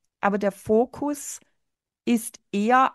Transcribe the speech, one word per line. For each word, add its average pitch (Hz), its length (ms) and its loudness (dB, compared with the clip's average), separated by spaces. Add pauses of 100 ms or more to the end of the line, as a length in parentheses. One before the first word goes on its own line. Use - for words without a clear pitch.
(200)
Aber 202 180 0
der 196 140 -2
Fokus 254 880 -2 (640)
ist 226 380 -2 (100)
eher 240 440 2